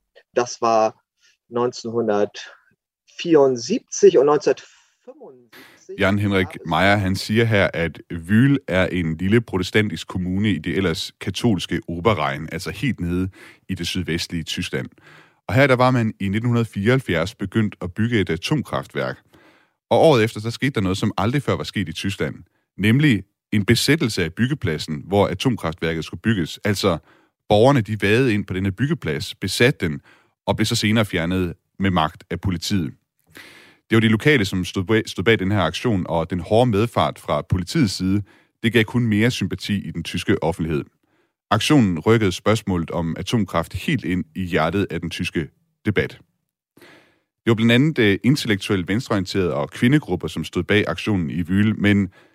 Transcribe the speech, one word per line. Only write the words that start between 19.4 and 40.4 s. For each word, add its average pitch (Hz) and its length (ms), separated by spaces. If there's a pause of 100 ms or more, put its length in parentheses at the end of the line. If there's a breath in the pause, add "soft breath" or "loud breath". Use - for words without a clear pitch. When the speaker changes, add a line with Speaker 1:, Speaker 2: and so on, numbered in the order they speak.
Speaker 2:
Og 117 60
året 127 260
efter, 113 160
så 113 120
skete 131 200
der 117 100
noget, 95 160
som 110 200
aldrig 123 260
før 98 120
var 73 80
sket 110 260
i - 40
Tyskland, 90 420 (420)
nemlig 117 460 (280)
en 104 140
besættelse 117 580
af 80 100
byggepladsen, 82 760
hvor 98 200
atomkraftværket 82 800
skulle - 160
bygges. 98 420
Altså, 98 340 (500 soft breath)
borgerne, 120 340
de 107 200
vadede 110 320
ind 104 120
på - 80
den 95 120
her 95 60
byggeplads, 92 640
besatte 120 500
den, 73 160 (440 soft breath)
og 101 100
blev 110 100
så 117 100
senere 107 300
fjernet 87 480 (260)
med 95 120
magt 80 380
af 85 120
politiet. 87 520 (960 loud breath)
Det 110 60
var 113 40
de 113 80
lokale, 110 380
som 92 200
stod 98 180
bag, 110 220
stod - 180
bag 110 160
den 95 120
her 104 100
aktion, 92 480
og 82 200
den 90 100
hårde 113 320
medfart 98 480
fra 76 220
politiets 95 520
side, 98 300 (400 soft breath)
det 113 100
gav 113 100
kun 120 240
mere 110 240
sympati - 560
i - 40
den 82 120
tyske - 400